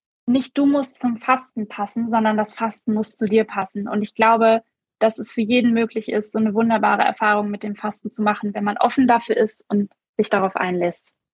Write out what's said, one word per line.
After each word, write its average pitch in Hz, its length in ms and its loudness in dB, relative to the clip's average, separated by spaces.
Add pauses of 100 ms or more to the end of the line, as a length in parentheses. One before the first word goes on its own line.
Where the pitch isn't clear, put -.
(260)
nicht 254 320 -2
du 285 80 2
musst 277 340 0
zum 240 180 -2
Fasten 254 500 -4
passen, 226 440 -6
sondern 220 260 2
das 208 160 -2
Fasten 226 400 -4
muss 214 240 -4
zu 220 100 -2
dir 220 160 4
passen. 208 440 -6
Und 208 140 -2
ich - 140 -8
glaube, 226 480 4 (360)
dass 220 200 0
es - 120 -10
für 240 100 -4
jeden 233 320 2
möglich 226 360 -2
ist, 208 220 -4
so 220 80 -4
eine 220 140 0
wunderbare 220 480 2
Erfahrung 208 480 0
mit 202 140 -8
dem 208 120 -8
Fasten - 360 -10
zu 214 120 -6
machen, 208 300 -2
wenn 208 100 -6
man 202 140 -4
offen 254 300 2
dafür 233 280 2
ist - 320 -2
und 202 240 -2 (260)
sich 214 120 0
darauf 190 260 0
einlässt. 175 580 -4 (200)